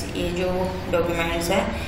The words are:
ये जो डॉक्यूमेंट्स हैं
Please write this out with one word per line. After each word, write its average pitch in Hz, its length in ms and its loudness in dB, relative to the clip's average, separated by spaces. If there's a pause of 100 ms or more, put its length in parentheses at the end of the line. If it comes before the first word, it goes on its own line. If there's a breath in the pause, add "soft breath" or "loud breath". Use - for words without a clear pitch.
(160)
ये 180 160 0
जो 180 160 0 (440)
डॉक्यूमेंट्स 170 580 2
हैं 202 140 4 (240 loud breath)